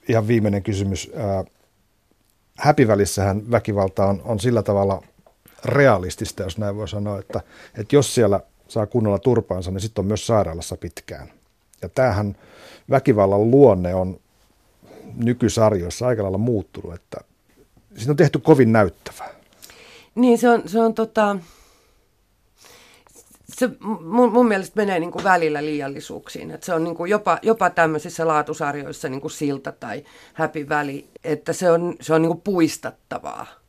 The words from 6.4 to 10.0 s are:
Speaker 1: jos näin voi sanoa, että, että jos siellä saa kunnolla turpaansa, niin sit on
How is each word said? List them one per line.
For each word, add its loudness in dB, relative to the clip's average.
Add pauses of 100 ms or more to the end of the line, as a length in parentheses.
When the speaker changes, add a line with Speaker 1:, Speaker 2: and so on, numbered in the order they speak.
Speaker 1:
jos -8
näin -4
voi -10
sanoa, -6
että, -8 (380)
että 0
jos 2
siellä 4 (280)
saa -4
kunnolla 0
turpaansa, 0
niin -4
sit -6
on -2